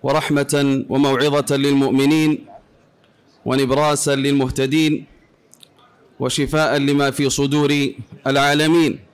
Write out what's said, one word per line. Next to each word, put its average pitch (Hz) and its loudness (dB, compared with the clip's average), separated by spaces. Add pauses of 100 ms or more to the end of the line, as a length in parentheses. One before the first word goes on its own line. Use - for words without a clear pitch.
ورحمة 139 0
وموعظة 143 0
للمؤمنين 139 2 (1000)
ونبراسا 139 0
للمهتدين 135 0 (1120)
وشفاء 139 -2
لما 139 0
في 139 -2
صدور 143 0 (360)
العالمين. 147 2 (140)